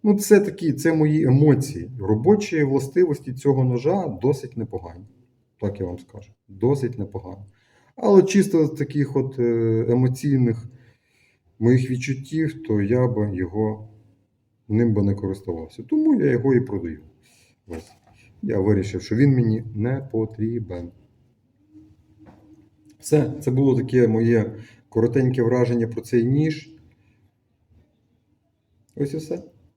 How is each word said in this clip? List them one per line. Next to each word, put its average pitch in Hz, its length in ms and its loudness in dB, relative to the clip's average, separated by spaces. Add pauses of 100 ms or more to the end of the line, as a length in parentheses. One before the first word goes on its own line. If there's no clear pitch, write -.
ну, 208 160 4
це 202 200 6
такі, 170 340 -2
це 160 200 0
мої 151 300 2
емоції. 135 760 2
Робочі 151 640 2
властивості 139 680 -2
цього 131 300 0
ножа 147 440 -2 (140)
досить 135 360 -4
непогані. 90 480 -10 (540)
Так 101 200 -6
я 95 60 -4
вам 87 140 -10
скажу. - 340 -20 (140)
Досить 120 520 -2
непогані. - 460 -12 (500)
Але 196 280 6
чисто 175 420 2
з - 60 -2
таких 143 440 -4
от, 131 240 -4
е, 117 500 0
емоційних 127 760 0 (920)
моїх 127 320 2
відчуттів, 139 720 -6
то 107 180 0
я 123 260 2
би 104 280 -2
його, 104 540 -4 (760)
ним 113 260 2
би 101 100 0
не 98 120 0
користувався. 90 680 -10
Тому 311 380 2
я 143 100 2
його 127 220 2
і 120 80 4
продаю. 85 420 -8 (640)
Ось. - 240 -16 (500)
Я 110 180 -4
вирішив, 95 420 0
що - 140 -6
він 135 200 4
мені 113 280 0 (120)
не 127 360 -4
потрібен. 107 800 -6 (2000)
Все, - 400 0
це - 120 -4
було 131 240 2
таке 120 320 2
моє 113 480 2 (340)
коротеньке 127 540 0
враження 120 440 0
про 117 140 -8
цей 117 240 0
ніж. 147 500 -2 (2250)
Ось 143 180 -4
і 160 40 -8
все. 165 260 -10 (340)